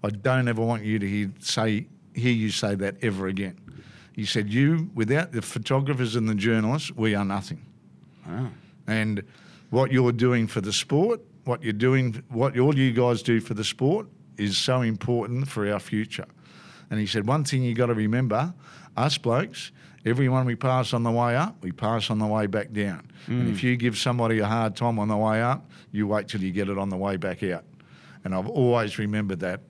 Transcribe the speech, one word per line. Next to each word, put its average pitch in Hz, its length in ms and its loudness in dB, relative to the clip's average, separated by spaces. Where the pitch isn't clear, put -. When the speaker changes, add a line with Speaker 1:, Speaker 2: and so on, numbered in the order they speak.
Speaker 1:
"I 107 60 0
don't 123 380 0
ever 113 160 0
want 113 200 0
you 107 160 0
to 98 80 -2
hear, 101 320 -2
say, 107 480 -2
hear 123 200 2
you 110 180 0
say 101 240 -2
that 98 280 -4
ever 98 240 -2
again." 95 300 -6
He 107 120 -6
said, 104 260 -2
"You, 156 440 2
without 131 360 0
the 113 120 -4
photographers 127 720 -2
and 110 120 0
the 110 80 0
journalists, 113 560 0
we 110 220 0
are 101 120 0
nothing." 98 360 -6
Speaker 2:
Wow. 107 220 -6
Speaker 1:
And 107 360 -2
what 131 220 2
you're 127 200 6
doing 120 360 2
for 107 120 -4
the 98 140 -4
sport, 202 480 0
what 127 180 -2
you're 110 80 -2
doing, 123 580 2
what 123 280 0
all 139 200 6
you 131 160 4
guys 120 280 2
do 117 180 2
for - 140 -6
the 107 100 -4
sport 170 440 0
is 104 200 0
so 127 240 2
important 120 680 -2
for 104 240 -2
our 101 80 0
future. - 460 -4
And 110 100 -2
he 107 80 0
said, 101 180 -2
"One 139 200 2
thing 131 180 0
you 120 100 0
gotta 120 200 2
remember, 117 600 0
us 127 200 2
blokes, 131 540 -2
everyone 127 420 2
we 120 100 0
pass 127 380 0
on 117 100 0
the 117 80 2
way 120 260 2
up, 185 260 0
we 92 80 -6
pass 110 380 -2
on 107 100 0
the 107 80 0
way 107 200 0
back 104 260 -4
down. 101 340 -4
And 120 200 0
Speaker 2:
Mm. 113 60 0
Speaker 1:
if 98 100 -4
you 123 140 2
give 117 200 0
somebody 117 420 2
a 104 60 2
hard 110 300 0
time 120 240 0
on 104 80 0
the 107 80 0
way 110 260 2
up, 123 300 -2
you 104 120 0
wait 104 220 0
till 104 140 -4
you 95 100 -2
get 98 160 -2
it 98 100 -4
on 98 120 -2
the 92 80 -4
way 98 180 -2
back 90 280 -4
out." 90 200 -4
And 92 100 -4
I've 92 120 -2
always 120 520 2
remembered 104 400 -2
that 90 300 -4